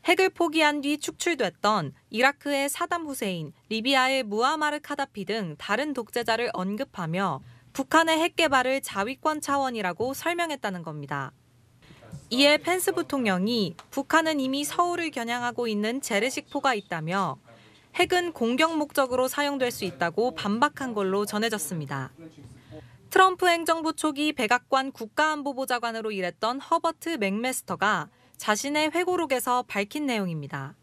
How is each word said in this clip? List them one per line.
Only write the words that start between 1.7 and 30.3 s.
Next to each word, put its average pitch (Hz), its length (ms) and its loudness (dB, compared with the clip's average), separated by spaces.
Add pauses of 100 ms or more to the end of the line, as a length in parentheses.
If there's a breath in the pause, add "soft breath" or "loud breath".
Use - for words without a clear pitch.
이라크의 277 580 0
사담 339 380 -4
후세인, 190 480 -6 (160 soft breath)
리비아의 254 540 2
무아마르 294 560 0
카다피 269 440 -6
등 196 320 -4
다른 269 380 -2
독재자를 233 580 -2
언급하며 185 880 -4 (320 loud breath)
북한의 320 460 4
핵 339 180 0
개발을 269 460 2
자위권 269 580 -2
차원이라고 247 720 -2
설명했다는 277 680 -4
겁니다. 143 500 -6 (960 loud breath)
이에 285 300 6
펜스 359 340 0
부통령이 220 840 0 (140)
북한은 311 500 2
이미 262 240 -2
서울을 349 460 0
겨냥하고 240 580 -4
있는 220 340 -2
재래식포가 254 720 0
있다며 175 640 -4 (560 loud breath)
핵은 359 400 2
공격 262 420 2
목적으로 262 500 2
사용될 277 440 0
수 214 160 -6
있다고 175 480 0
반박한 247 580 0
걸로 202 320 0
전해졌습니다. 185 880 -4 (960 loud breath)
트럼프 370 400 4
행정부 330 460 0
초기 302 400 -2
백악관 262 580 0
국가안보보좌관으로 247 1160 -2
일했던 208 500 -2
허버트 330 600 -2
맥메스터가 196 880 0 (260 soft breath)
자신의 294 540 0
회고록에서 302 720 0
밝힌 247 440 -4
내용입니다. 156 760 -4